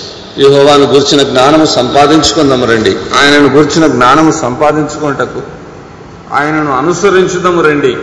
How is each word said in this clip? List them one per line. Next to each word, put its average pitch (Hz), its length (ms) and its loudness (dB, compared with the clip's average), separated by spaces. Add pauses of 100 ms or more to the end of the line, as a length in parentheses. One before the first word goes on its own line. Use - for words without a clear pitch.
(360)
యెహోవాను 139 500 4
గూర్చిన 143 380 2
జ్ఞానము 135 440 2
సంపాదించుకుందాము. 139 1000 0
రండి, 110 280 0 (180)
ఆయనను 143 380 2
గూర్చిన 147 380 2
జ్ఞానము 139 480 2
సంపాదించుకుంటకు 135 1040 -4 (880)
ఆయనను 147 420 -2
అనుసరించుదాము 175 920 0
రండి 143 400 0